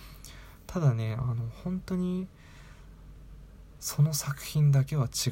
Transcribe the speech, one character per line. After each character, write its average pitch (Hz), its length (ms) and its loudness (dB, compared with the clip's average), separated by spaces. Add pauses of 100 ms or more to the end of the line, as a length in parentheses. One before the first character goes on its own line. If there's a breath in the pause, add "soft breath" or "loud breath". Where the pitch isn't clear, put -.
(680 loud breath)
た - 140 -4
だ 143 140 6
ね、 110 200 -2
あ 120 80 -2
の、 117 260 -2 (140)
本 185 180 -4
当 185 160 -4
に、 180 300 -2 (1500 loud breath)
そ - 240 0
の 156 100 6
作 139 300 -4
品 147 300 4
だ 135 120 6
け 151 120 -2
は 131 100 2
違 - 260 -2